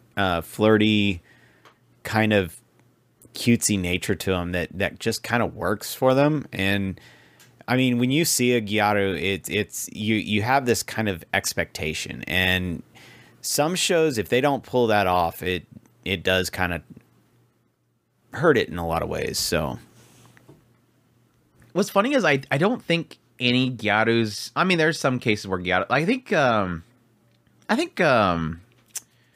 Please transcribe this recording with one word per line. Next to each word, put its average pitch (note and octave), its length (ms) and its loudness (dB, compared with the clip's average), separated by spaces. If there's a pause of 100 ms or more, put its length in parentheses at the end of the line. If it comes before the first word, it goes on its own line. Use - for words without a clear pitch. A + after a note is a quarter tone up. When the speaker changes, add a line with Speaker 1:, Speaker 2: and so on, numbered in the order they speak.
(180)
Speaker 1:
uh, F2+ 240 0
flirty, G#2+ 800 4 (840)
kind A2 300 2
of F#2+ 240 0 (760)
cutesy A2+ 460 2
nature F2+ 340 -2
to F#2 220 -2
'em F2 160 -4
that, F2 160 -2 (100)
that F#2 220 -4
just - 240 -4
kinda A2+ 220 0
works - 500 -4
for C3 180 4
them. C#3+ 400 2
And, F#2+ 460 -2 (680)
I A#2+ 100 0
mean, B2+ 200 2
when B2+ 140 0
you D#3+ 140 2
see B2 280 2
a A#2+ 80 2
Gyaru, G2+ 580 0
it, F#2 300 -4
it's, - 440 -6
you, G#2+ 220 -2
you G#2 280 -2
have C3 240 0
this A2+ 160 2
kind A2 260 -4
of F2 140 -6 (100)
expectation. - 920 -6
And F#2 560 -2 (580)
some D#3 320 -2
shows, D#3+ 460 0
if F#2+ 100 -4
they B2+ 120 2
don't C#3 220 0
pull B2 240 0
that G#2 200 4
off, F2+ 340 0
it, F2+ 240 -4 (400)
it F#2 160 -4
does F#2 300 0
kinda F2 320 -4 (1500)
hurt D3 240 4
it F2+ 120 0
in E2+ 80 -6
a E2+ 80 -4
lot E2 160 0
of E2 80 -4
ways, D#2 300 -4
so. D2+ 400 -2 (1900)
Speaker 2:
What's F#3 160 0
funny A3+ 240 0
is B3+ 100 2
I, C#3+ 180 2 (100)
I C#3 60 0
don't G#3+ 260 0
think E3 340 -4 (220)
any B2+ 320 2
Gyarus, A2 840 0
I D#3 80 0
mean, F#3 140 2
there's D#3+ 220 2
some C3 200 0
cases G#2+ 280 -2
where F#2 120 -2
Gyaru, F2+ 300 0
I C#3+ 160 0
think, B3+ 260 -2
um, G#2+ 520 2 (840)
I - 80 0
think, E4+ 240 -2
um, F2+ 640 2 (760)